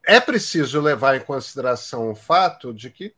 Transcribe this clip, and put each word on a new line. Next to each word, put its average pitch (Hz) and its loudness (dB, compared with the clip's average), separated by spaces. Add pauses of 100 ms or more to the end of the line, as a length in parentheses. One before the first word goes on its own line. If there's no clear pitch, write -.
é 226 8
preciso 156 -2
levar 135 2
em 131 -6
consideração 123 -6
o 104 -8
fato 170 -2
de 113 -18
que 196 -16